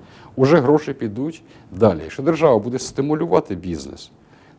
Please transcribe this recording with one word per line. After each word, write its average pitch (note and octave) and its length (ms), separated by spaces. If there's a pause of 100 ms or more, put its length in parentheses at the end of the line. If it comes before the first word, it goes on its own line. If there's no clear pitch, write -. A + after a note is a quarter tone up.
(360)
уже C#3+ 240
гроші C#3+ 340
підуть A#2+ 500 (280)
далі. F#2 320
Якщо D#2+ 200
держава D3+ 360
буде A#2+ 200
стимулювати D3+ 760
бізнес, D#2+ 560 (480)